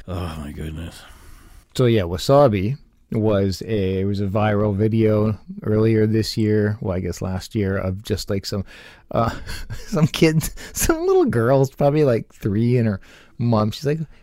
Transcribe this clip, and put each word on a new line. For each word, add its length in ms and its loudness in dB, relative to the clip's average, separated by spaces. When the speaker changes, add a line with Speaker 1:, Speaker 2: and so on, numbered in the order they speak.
Speaker 1:
crap. 100 -8
Oh, 240 -8
my 120 -12
goodness. 500 -12
Speaker 2:
So, 100 2
yeah, 180 4
Wasabi 760 2
was 500 0
a, 380 -2
it 40 -2
was 160 -2
a 60 -2
viral 480 0
video 640 2
earlier 420 4
this 320 0
year, 420 2
well, 160 -2
I 40 -4
guess 200 -6
last 360 -6
year, 200 0
of 280 -4
just, 260 -4
like, 160 -4
some, 180 -6
uh, 200 0
<laughs> 160 -12
some 180 2
kids, 480 2
some 360 0
little 160 4
girls, 480 2
probably, 320 2
like, 280 0
three, 440 0
and 100 2
her 140 -2
mom, 360 0
she's 120 -10
like, 140 -2